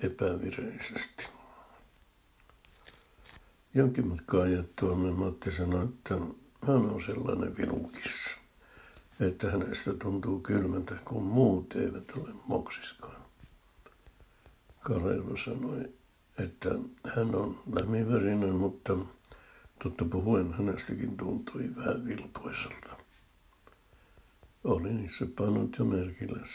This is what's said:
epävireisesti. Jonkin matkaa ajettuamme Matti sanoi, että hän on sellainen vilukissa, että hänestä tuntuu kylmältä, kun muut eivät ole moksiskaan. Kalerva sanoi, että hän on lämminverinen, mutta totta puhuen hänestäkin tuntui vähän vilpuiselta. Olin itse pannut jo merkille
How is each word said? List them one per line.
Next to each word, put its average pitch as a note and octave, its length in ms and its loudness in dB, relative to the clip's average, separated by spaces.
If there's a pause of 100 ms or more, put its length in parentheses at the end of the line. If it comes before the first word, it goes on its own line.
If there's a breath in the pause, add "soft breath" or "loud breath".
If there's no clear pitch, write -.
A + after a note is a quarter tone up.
epävireisesti. - 1200 -4 (2500 loud breath)
Jonkin B2+ 340 6
matkaa F2+ 340 2
ajettuamme F2+ 720 2
Matti F#2 400 -2
sanoi, F2 320 2
että - 320 -2 (460)
hän C3 240 6
on - 200 -2
sellainen - 520 -2
vilukissa, - 800 -4 (840 loud breath)
että F#2+ 320 0
hänestä - 420 0
tuntuu F#2+ 460 -2
kylmältä, F#2 560 0 (100)
kun G#2 180 -2
muut G#2 520 6
eivät - 360 -2
ole C3 180 -6 (180)
moksiskaan. - 760 -4 (1600 soft breath)
Kalerva F#2+ 640 0
sanoi, - 480 -4 (460)
että - 300 -4 (460)
hän A2+ 200 2
on G#2 280 -2 (120)
lämminverinen, G#2 800 4
mutta F#2+ 420 0 (840 loud breath)
totta F2 220 -2
puhuen F#2 480 2
hänestäkin - 640 -2
tuntui - 580 -4
vähän - 300 -2
vilpuiselta. - 920 -8 (1700 soft breath)
Olin G2+ 420 2
itse B2+ 200 -4
pannut G#2 540 0
jo A#2 60 4
merkille F#2+ 540 -2 (160)